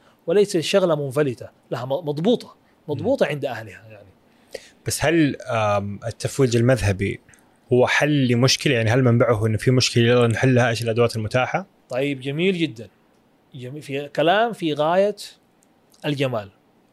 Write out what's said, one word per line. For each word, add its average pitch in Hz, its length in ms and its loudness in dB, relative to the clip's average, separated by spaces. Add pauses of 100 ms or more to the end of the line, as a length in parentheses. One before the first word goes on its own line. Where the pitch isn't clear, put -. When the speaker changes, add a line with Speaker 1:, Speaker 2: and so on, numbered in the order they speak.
(280)
Speaker 1:
وليست 190 280 2
الشغلة 170 400 0
منفلتة، 139 540 -4 (220)
لها 127 140 -8
م-، 131 40 -8
مضبوطة، 151 640 -2 (320)
مضبوطة 202 380 -2
Speaker 2:
مم. 143 60 -4
Speaker 1:
عند 139 140 -8
أهلها 110 440 -10
يعني. 101 180 -20 (800)
Speaker 2:
بس - 180 -4
هل، 156 360 2
آم، 101 640 -2
التفويج 120 480 -2
المذهبي 101 640 0 (520)
هو 123 140 4
حل 147 400 2
لمشكلة؟ 123 460 2
يعني 113 160 0
هل 131 140 2
منبعه 117 420 4
إنه 110 120 0
في 127 140 0
مشكلة 123 320 2
يلا 120 240 4
نحلها، 120 420 2
إيش 113 120 -2
الأدوات 117 340 0
المتاحة؟ 127 500 -2 (240)
Speaker 1:
طيب، 135 300 -2
جميل 160 380 -2
جدًا. 120 300 -6 (680)
جميل، 131 260 -14
في 139 260 -8
كلام 196 460 0
في 160 200 -4
غاية 180 420 0 (920)
الجمال. 127 440 -4 (440)